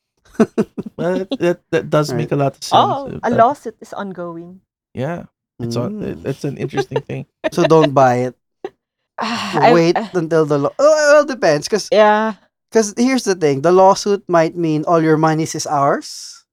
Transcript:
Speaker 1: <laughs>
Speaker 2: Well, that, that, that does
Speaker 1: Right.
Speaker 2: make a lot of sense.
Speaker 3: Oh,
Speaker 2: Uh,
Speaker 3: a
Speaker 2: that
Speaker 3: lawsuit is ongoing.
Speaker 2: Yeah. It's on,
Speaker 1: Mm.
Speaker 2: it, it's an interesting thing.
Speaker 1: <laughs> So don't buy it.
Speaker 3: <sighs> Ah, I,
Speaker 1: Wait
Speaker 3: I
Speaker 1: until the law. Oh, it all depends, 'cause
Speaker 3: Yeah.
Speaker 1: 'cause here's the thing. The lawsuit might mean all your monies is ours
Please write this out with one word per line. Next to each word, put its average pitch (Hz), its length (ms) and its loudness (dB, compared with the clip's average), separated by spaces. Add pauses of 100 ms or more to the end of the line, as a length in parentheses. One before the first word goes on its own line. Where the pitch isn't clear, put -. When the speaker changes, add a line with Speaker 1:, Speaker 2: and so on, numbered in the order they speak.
(240)
Speaker 1:
<laughs> - 160 -6 (560)
Speaker 2:
Well, 175 320 -4
that, - 100 -8
that, 175 200 0 (120)
that 160 200 -2
does 151 220 2
Speaker 1:
Right. 151 120 -2
Speaker 2:
make - 80 -4
a 151 80 0
lot 139 160 -2
of - 80 -18
sense. - 160 -8
Speaker 3:
Oh, 277 320 -2
Speaker 2:
Uh, - 100 -12
Speaker 3:
a 233 80 -2
Speaker 2:
that 240 60 0
Speaker 3:
lawsuit 233 440 0
is - 120 -18
ongoing. 175 680 -14 (340)
Speaker 2:
Yeah. 131 340 -8 (320)
It's 117 160 -6
on, 202 240 -6
Speaker 1:
Mm. - 40 -8
Speaker 2:
it, - 200 -8
it's 139 200 -8
an 143 120 -6
interesting - 480 -6
thing. 135 220 -12 (180)
Speaker 1:
<laughs> - 80 -4
So 175 120 0
don't 151 280 4
buy 127 400 2
it. - 20 -16 (300)
Speaker 3:
<sighs> - 80 -16 (480)
Ah, 220 400 -4
I, - 120 6
Speaker 1:
Wait 170 240 4
Speaker 3:
I 202 160 -6
Speaker 1:
until 160 320 0
the 147 140 0
law. 139 200 -2
Oh, 294 140 4
it 302 240 4
all 294 80 4
depends, 185 440 -2
'cause 196 240 -4
Speaker 3:
Yeah. 214 440 2 (360)
Speaker 1:
'cause 214 280 0
here's 254 240 0
the 196 100 0
thing. 143 300 0
The 175 80 4
lawsuit 190 560 4
might 170 280 0
mean 156 280 -2
all 170 160 2
your 156 160 4
monies 156 400 0
is 151 80 -6
ours 147 880 -4